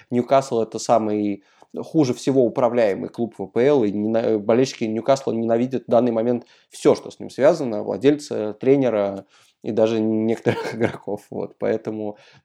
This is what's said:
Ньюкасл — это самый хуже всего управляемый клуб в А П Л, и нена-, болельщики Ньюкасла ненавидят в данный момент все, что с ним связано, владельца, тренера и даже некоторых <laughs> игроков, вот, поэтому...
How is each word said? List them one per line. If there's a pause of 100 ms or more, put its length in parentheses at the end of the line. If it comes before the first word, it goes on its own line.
Ньюкасл —
это
самый (440)
хуже
всего
управляемый
клуб
в
А
П
Л,
и
нена-,
болельщики
Ньюкасла
ненавидят
в
данный
момент (240)
все,
что
с
ним
связано,
владельца,
тренера (360)
и
даже
некоторых
<laughs>
игроков,
вот,
поэтому... (280)